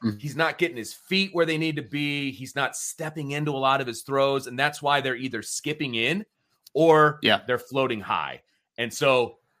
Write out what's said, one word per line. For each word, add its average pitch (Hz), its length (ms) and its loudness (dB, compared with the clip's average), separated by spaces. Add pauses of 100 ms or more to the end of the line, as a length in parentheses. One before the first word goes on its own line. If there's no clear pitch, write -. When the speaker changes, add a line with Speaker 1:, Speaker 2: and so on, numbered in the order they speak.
Speaker 1:
Mm-hmm. 107 140 -2
Speaker 2:
he's 135 180 -8
not 156 220 0
getting 165 180 0
his 113 160 -10
feet 190 400 -2
where 170 140 4
they 160 120 0
need 160 180 -2
to 147 60 -6
be. 143 480 -4
He's 120 240 -14
not 135 220 -2
stepping 151 560 -8
into 151 180 -2
a 139 80 -4
lot 135 220 2
of 131 60 -6
his 117 160 -10
throws, 139 440 0
and 120 120 -8
that's 147 240 -2
why 143 180 2
they're 131 160 -4
either 123 260 -6
skipping 147 540 -6
in 143 280 0 (480)
or 151 500 6
Speaker 1:
Yeah. 104 240 4
Speaker 2:
they're 123 120 0
floating 127 420 -2
high. 78 420 -4 (360)
And 117 140 -4
so 127 460 2 (220)